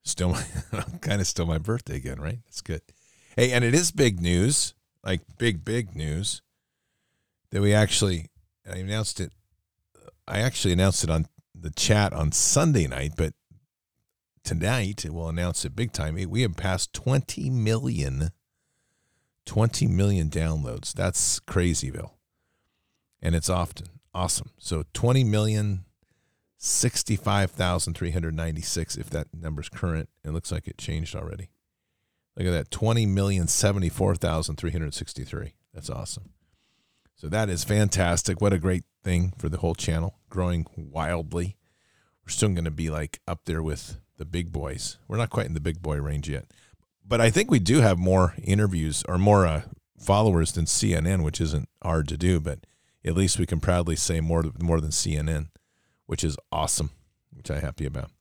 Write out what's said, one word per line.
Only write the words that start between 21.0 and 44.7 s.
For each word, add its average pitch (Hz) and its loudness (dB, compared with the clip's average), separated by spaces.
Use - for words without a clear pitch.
crazy, 85 0
Bill. - -12
And 85 2
it's 82 0
often 90 -2
awesome. - -2
So 80 -4
twenty 127 4
million 107 2
sixty-five - 0
thousand 90 0
three 85 -4
hundred 82 -2
ninety-six, 80 -4
if 60 -10
that 76 -4
number's 78 -8
current. 82 -4
It 78 -8
looks 82 -6
like 82 -4
it - -14
changed 80 -6
already. - -10
Look 90 -2
at 90 2
that, 78 -2
twenty 113 2
million 98 2
seventy-four 98 2
thousand 80 -2
three 82 -4
hundred 80 -4
sixty-three. - -10
That's 73 -12
awesome. - -10
So 78 -12
that 104 0
is 82 -2
fantastic. 95 2
What 101 4
a 90 2
great 90 0
thing 90 2
for - -4
the 90 -4
whole 82 0
channel, 82 -2
growing 87 0
wildly. 82 -4
We're - -10
still 107 2
gonna 85 0
be, 80 -4
like, 78 -6
up 85 -8
there 80 -2
with 76 -6
the 76 -12
big 85 -4
boys. 71 -8